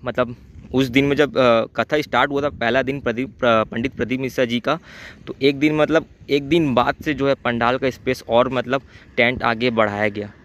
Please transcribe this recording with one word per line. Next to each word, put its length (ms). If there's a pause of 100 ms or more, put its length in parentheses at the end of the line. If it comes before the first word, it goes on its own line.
मतलब 320 (380)
उस 120
दिन 180
में 120
जब, 220
अ, 280 (100)
कथा 240
start 300
हुआ 120
था 60
पहला 340
दिन 180
प्रदीप, 440
अ, 200
पंडित 300
प्रदीप 260
मिश्रा 240
जी 160
का, 180 (480)
तो 160
एक 160
दिन 180
मतलब 300 (240)
एक 120
दिन 320
बाद 200 (100)
से 100
जो 140
है 60
पंडाल 440
का 120
space 380
और 200
मतलब 340 (340)
tent 260
आगे 280
बढ़ाया 380
गया। 240 (120)